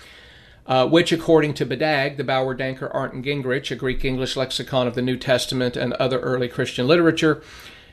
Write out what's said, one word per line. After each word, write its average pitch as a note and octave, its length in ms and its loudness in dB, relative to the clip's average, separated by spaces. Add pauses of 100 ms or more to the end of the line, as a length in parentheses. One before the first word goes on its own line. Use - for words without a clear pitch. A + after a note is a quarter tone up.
(680)
uh, C3 200 4
which, E3+ 240 4
according D#3+ 440 4
to C#3+ 100 -2
Bedag, C#3 520 -2
the C#3 60 -4
Bauer, C3 300 0
Danker, C3 400 -6
Arndt, C3 200 -4
and C3 100 -10
Gingrich, C3 480 -4
a C3 40 -6
Greek B2+ 300 -2
English C3 300 -2
lexicon B2+ 500 -2
of A#2 100 -2
the B2 60 -2
New B2+ 160 0
Testament B2+ 600 0
and B2 160 -2
other C3 260 0
early B2+ 280 -2
Christian B2 400 -2
literature, D#3+ 540 4 (520)